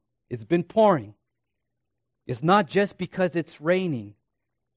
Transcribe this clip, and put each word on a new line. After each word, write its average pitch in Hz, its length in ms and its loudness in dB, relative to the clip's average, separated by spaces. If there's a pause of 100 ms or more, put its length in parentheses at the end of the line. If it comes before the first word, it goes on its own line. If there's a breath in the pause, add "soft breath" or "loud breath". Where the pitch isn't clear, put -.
(280)
it's 113 160 -10
been 170 200 -2
pouring, 170 500 2 (1120)
it's 123 160 -8
not 185 260 2
just 196 300 -2
because 180 380 -4
it's - 240 -6
raining, 151 540 -2 (640)